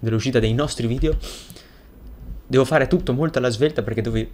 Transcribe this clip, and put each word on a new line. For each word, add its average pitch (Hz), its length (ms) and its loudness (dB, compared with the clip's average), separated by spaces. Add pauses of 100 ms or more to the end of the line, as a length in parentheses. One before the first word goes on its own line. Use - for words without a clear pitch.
dell'uscita 113 400 2
dei 110 120 2
nostri 123 360 -2
video. 131 280 0 (1300)
Devo 131 140 4
fare 143 240 2
tutto 165 240 2
molto 151 260 0
alla 123 100 2
svelta 123 360 0
perché 107 180 -2
devo 113 180 -2 (140)